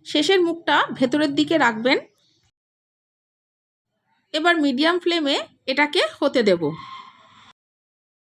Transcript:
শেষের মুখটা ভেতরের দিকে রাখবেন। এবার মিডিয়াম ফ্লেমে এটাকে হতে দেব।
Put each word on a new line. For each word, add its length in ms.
শেষের 360
মুখটা 340
ভেতরের 400
দিকে 240
রাখবেন। 400
এবার 200
মিডিয়াম 340
ফ্লেমে 380
এটাকে 360
হতে 260
দেব। 200